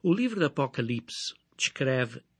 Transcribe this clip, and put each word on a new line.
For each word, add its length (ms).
O 120
livro 240
do 80
Apocalipse 880
descreve 680